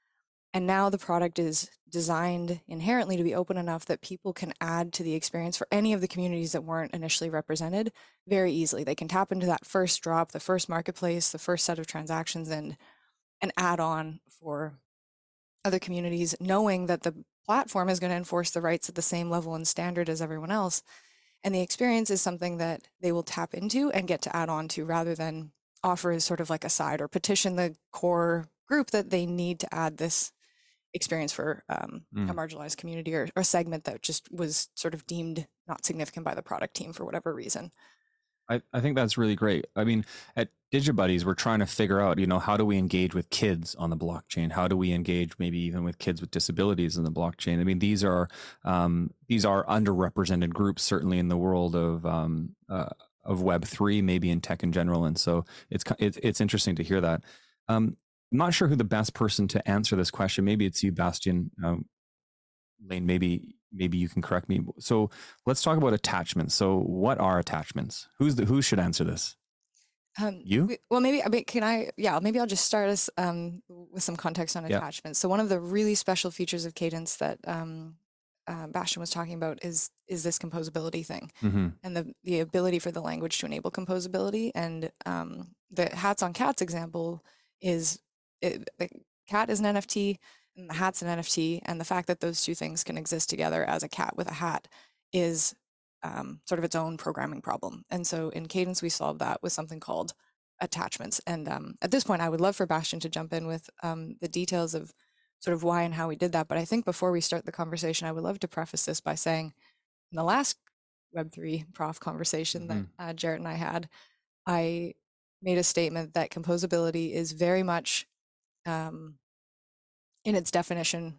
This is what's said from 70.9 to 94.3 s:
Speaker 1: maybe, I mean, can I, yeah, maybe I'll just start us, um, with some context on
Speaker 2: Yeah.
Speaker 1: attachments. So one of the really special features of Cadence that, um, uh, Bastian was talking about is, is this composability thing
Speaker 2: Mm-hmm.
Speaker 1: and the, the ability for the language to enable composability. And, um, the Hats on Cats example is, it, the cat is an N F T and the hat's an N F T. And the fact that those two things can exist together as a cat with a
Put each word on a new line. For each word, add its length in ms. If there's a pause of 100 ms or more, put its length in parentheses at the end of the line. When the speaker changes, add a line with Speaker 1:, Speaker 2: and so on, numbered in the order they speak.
Speaker 1:
maybe, 240
I 60
mean, 160
can 180
I, 320
yeah, 260
maybe 180
I'll 80
just 180
start 240
us, 280
um, 520
with 340
some 140
context 400
on 100
Speaker 2:
Yeah. 100
Speaker 1:
attachments. 420
So 100
one 100
of 80
the 120
really 360
special 340
features 360
of 100
Cadence 420
that, 280
um, 500 (500)
uh, 220
Bastian 320
was 100
talking 260
about 280
is, 260 (180)
is 160
this 140
composability 680
thing 260 (100)
Speaker 2:
Mm-hmm. 260 (160)
Speaker 1:
and 120
the, 180 (100)
the 180
ability 380
for 120
the 100
language 380
to 60
enable 260
composability. 840
And, 380 (140)
um, 500 (160)
the 240
Hats 260
on 120
Cats 280
example 600 (380)
is, 380 (400)
it, 380
the 100 (400)
cat 220
is 100
an 60
N 120
F 100
T 320 (360)
and 140
the 60
hat's 260
an 60
N 100
F 100
T. 380
And 160
the 40
fact 220
that 120
those 240
two 100
things 300
can 120
exist 360
together 340
as 160
a 80
cat 260
with 140
a 60